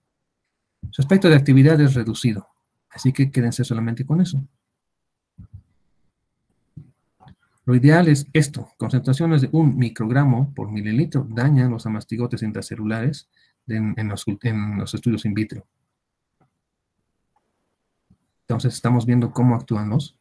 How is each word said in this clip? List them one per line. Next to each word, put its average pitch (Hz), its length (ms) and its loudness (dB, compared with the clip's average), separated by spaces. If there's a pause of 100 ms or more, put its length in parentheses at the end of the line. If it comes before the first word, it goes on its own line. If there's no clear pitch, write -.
(920)
Su - 100 -4
aspecto 185 260 4
de 160 80 8
actividad 139 460 6
es 135 140 4
reducido, 110 520 -4 (440)
así - 200 -2
que 139 200 0
quédense 120 320 -2
solamente 117 420 -4
con 156 160 0
eso. 139 240 -2 (3250)
Lo 127 80 2
ideal 151 340 6
es 143 240 2
esto, - 460 -2
concentraciones 131 640 0
de - 100 0
un 156 240 2
microgramo 123 800 0
por 107 180 -10
mililitro 113 560 -2
dañan 127 440 0
los 113 160 -8
amastigotes 113 560 -6
intracelulares 110 840 -6 (380)
de, 110 120 -6
en, 107 200 -2
en 107 100 -4
los, 104 160 -8 (200)
en 107 340 -4
los 98 160 -8
estudios 110 320 -4
in 104 80 -4
vitro. 107 340 -6 (2750)
Entonces 117 340 -4
estamos 120 320 0
viendo 120 240 2
cómo 123 240 2
actúan 104 340 -4
los 135 320 -4